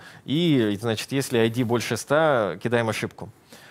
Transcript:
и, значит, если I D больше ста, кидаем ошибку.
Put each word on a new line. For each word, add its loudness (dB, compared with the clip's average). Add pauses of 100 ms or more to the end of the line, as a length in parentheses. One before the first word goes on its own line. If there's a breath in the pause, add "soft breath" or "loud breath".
(260 loud breath)
и, 2
значит, -4
если -2
I 4
D -2
больше 0
ста, 2
кидаем 0
ошибку. -6 (420 loud breath)